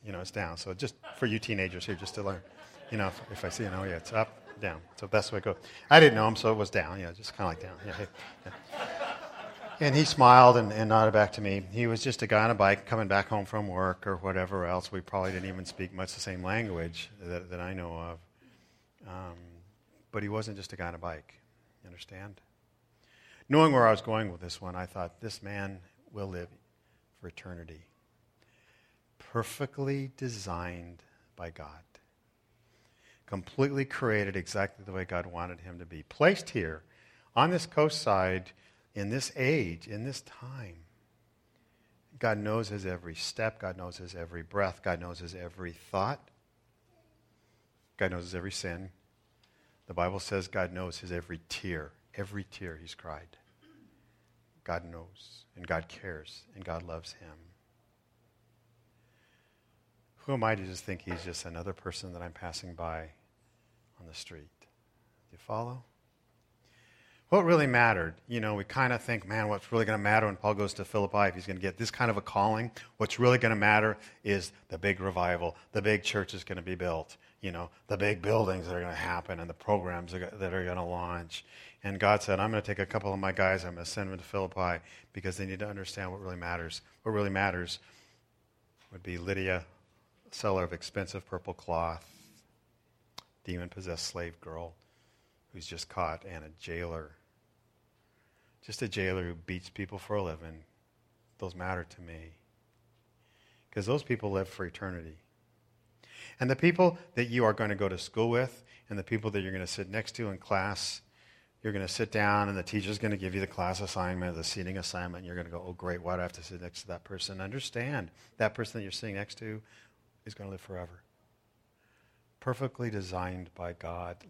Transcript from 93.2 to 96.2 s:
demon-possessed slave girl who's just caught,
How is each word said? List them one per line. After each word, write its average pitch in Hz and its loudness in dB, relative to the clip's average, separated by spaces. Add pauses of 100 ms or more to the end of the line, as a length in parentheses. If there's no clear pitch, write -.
demon-possessed 87 -6
slave 85 -8
girl 82 -10 (800)
who's 82 -14
just 85 -10
caught, 82 -4